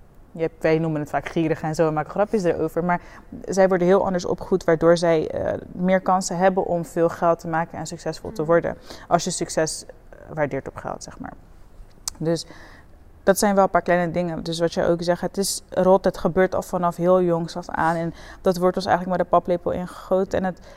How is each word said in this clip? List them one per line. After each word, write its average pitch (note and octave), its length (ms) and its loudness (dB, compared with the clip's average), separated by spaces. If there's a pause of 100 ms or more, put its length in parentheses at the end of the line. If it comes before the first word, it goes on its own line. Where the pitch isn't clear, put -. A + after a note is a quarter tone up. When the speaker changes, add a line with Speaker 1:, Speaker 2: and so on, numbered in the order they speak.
(320)
Speaker 1:
Je E3+ 100 -8
hebt, - 220 -4
wij D#3+ 160 4
noemen D#3+ 220 -2
het D3 80 -6
vaak C#3+ 200 -4
gierig D#3+ 320 -2
en D#3 140 -4
zo D#3+ 120 4
en D#3 60 0
maken D3+ 180 -4
grapjes G#3 320 0
erover, E3 400 0
maar F3 180 0 (440)
zij F#3+ 220 4
worden F3+ 200 2
heel F#3+ 180 6
anders F3+ 200 -2
opgevoed, - 380 -2
waardoor E3 340 4
zij, E3 340 2
eh, - 220 -2 (180)
meer F#3 300 0
kansen F#3+ 360 0
hebben F#3+ 280 2
om E3+ 200 -2
veel E3+ 240 2
geld E3+ 300 2
te - 80 -12
maken D#3+ 300 -4
en D#3+ 80 -8
succesvol - 460 -10
te - 100 -8
Speaker 2:
Mhm. D#3 100 0
Speaker 1:
worden. E3+ 260 2 (300)
Als F3 160 2
je - 80 -4
succes, - 540 -4
eh, - 320 -20 (160)
waardeert C#3 340 -4
op - 80 -12
geld, - 280 -10
zeg - 160 -18
maar. - 140 -12 (840)
Dus D#3+ 280 -2 (760)
dat F#3+ 160 4
zijn G3+ 160 2
wel G3 80 6
een F#3+ 60 4
paar F3 120 2
kleine F3 300 0
dingen. E3 320 -4
Dus E3 160 -6
wat E3+ 140 0
jij E3+ 160 0
ook E3+ 140 0
zegt, F3 180 0
het - 160 -6
is - 320 -4
rot, F#3 360 4
het F#3 120 0
gebeurt F#3 380 0
al F#3+ 60 0
vanaf F3 340 -2
heel F#3 260 4
jongs E3+ 360 -2
af F3 120 -10
aan. E3 260 0
En E3 180 -4 (280)
dat F#3 160 0
wordt F3+ 180 2
ons F#3 100 -4
eigenlijk F3+ 320 0
met F3 100 0
de - 100 0
paplepel F3 340 0
ingegoten. F#3 680 -2
En F#3+ 60 -2
het F3+ 140 -6 (180)